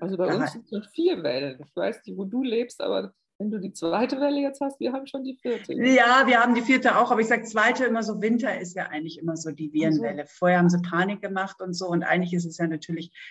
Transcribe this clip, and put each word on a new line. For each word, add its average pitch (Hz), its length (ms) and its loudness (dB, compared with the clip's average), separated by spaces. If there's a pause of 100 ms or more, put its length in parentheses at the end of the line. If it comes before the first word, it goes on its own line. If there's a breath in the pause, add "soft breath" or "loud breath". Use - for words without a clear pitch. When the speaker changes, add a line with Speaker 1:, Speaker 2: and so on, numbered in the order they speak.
Speaker 1:
Also 185 160 -6
bei 180 100 0
uns 165 100 0
Speaker 2:
Daheim. 285 160 -2
Speaker 1:
sind - 160 -18
schon 208 140 -8 (120)
vier 320 280 0
Wellen. 135 420 -4
Ich - 120 -20
weiß 208 300 -4
nicht, 185 100 -12
wo 196 80 -6
du 233 180 -4
lebst, 233 380 -2
aber 196 320 -4 (260)
wenn 208 120 -4
du 214 80 -4
die 196 140 -8
zweite 226 480 -2
Welle 285 200 0
jetzt 277 200 -4
hast, 277 200 -6
wir 254 120 -2
haben 269 140 -8
schon 269 180 -10
die 262 160 -10
vierte. 240 340 -6
Speaker 2:
Ja, 247 520 6
wir 240 140 6
haben 240 140 6
die 240 60 2
vierte 254 380 4
auch, 240 120 4
aber 220 120 4
ich 220 60 2
sag 226 180 0
zweite 247 400 2
immer 226 160 0
so, 202 180 -4
Winter 226 400 0
ist 180 160 -12
ja 175 120 -6
eigentlich 156 300 -10
immer 165 180 -4
so 160 140 -8
die 151 200 -8
Speaker 1:
Ach 156 220 2
so. 147 100 2
Speaker 2:
Virenwelle. 147 240 -6
Vorher 180 320 2
haben 175 100 6
sie 175 140 4
Panik 185 400 0
gemacht 190 400 -6
und 185 120 -8
so 185 140 -6
und 170 140 0
eigentlich 175 320 0
ist 175 100 0
es 160 140 -10
ja 170 80 -2
natürlich, 160 460 -6 (180 loud breath)